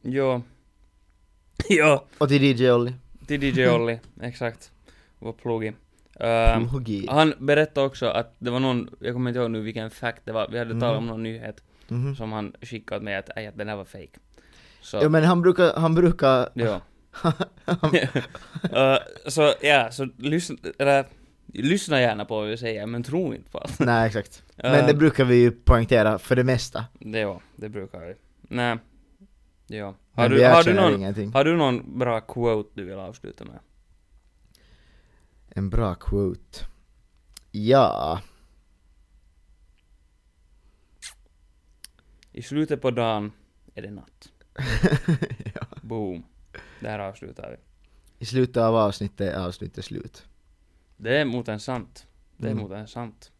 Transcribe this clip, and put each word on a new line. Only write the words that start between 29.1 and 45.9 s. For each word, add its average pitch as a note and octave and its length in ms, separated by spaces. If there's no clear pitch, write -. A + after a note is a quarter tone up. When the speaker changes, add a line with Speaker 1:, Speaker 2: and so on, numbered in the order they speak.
Speaker 1:
Ja. G#2+ 180
Har G2 100
Speaker 2:
Men B2 80
Speaker 1:
du, C3+ 60
Speaker 2:
vi C3 60
Speaker 1:
har B2+ 80
du E3+ 80
Speaker 2:
erkänner G3 180
Speaker 1:
någon, C3+ 100
Speaker 2:
ingenting. G2+ 340
Speaker 1:
har C3+ 100
du E3 140
någon B2 420
bra A#2 220
quote A2+ 520
du G2 120
vill F#2+ 120
avsluta - 480
med? A1 140
Speaker 2:
En F#2+ 200
bra G#2 260
quote. - 640
Ja. F#2 720
Speaker 1:
I A#2+ 100
slutet D3 400
på C3 100
dagen A2 400
är - 60
det G2+ 100
natt. - 400
Speaker 2:
<laughs> C3 960
Ja. - 60
Speaker 1:
Boom. G#2 420